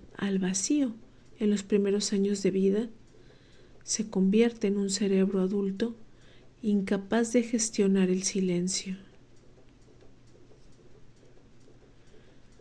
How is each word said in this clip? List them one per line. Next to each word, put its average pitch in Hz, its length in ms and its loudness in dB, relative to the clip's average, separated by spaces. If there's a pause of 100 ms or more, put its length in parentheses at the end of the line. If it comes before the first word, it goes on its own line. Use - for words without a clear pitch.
(160)
al 196 240 -2
vacío 220 540 0 (460)
en 214 100 2
los 202 140 0
primeros 202 500 0
años 196 300 0
de 185 80 2
vida, 196 380 2 (920)
se - 260 -4
convierte 214 580 2
en 202 100 0
un 196 120 -2
cerebro 196 520 2
adulto 202 540 -2 (640)
incapaz 208 720 0
de 247 100 4
gestionar 196 640 2
el 185 140 0
silencio. 185 720 -2 (3750)